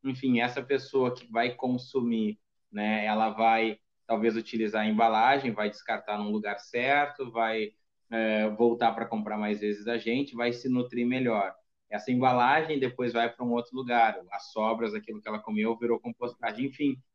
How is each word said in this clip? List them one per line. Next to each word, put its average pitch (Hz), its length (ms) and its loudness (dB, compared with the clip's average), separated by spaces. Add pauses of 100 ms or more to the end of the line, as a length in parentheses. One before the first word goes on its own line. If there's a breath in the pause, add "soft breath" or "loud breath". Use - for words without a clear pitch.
Enfim, 131 380 2
essa 123 240 0
pessoa 131 500 0
que - 160 -14
vai 120 260 0
consumir, 120 840 -2 (320)
né, 107 340 -2
ela 107 260 2
vai 113 480 2 (260)
talvez 110 320 2
utilizar 110 460 -2
a 107 40 2
embalagem, 113 640 4
vai 104 180 -2
descartar 104 480 -6
num 104 140 -4
lugar 104 280 -4
certo, 139 720 -2
vai, 110 440 -2 (360)
é, 110 420 0
voltar 117 420 2
pra 110 120 -4
comprar 107 320 -6
mais 104 220 -2
vezes 104 240 -2
da 117 140 -2
gente, 123 380 -2
vai 120 180 0
se 127 160 -6
nutrir 120 360 0
melhor. 117 480 0 (360)
Essa 104 220 -6
embalagem 131 680 4
depois 127 320 0
vai 117 180 2
pra 127 160 -6
um 120 60 0
outro 120 240 -2
lugar, 120 420 2 (140)
as - 220 -12
sobras, 110 400 0
aquilo 107 280 -10
que - 60 -12
ela 107 120 -6
comeu, 110 380 -2
virou 117 220 0
compostagem, 120 680 -6
enfim. 131 300 -2 (180)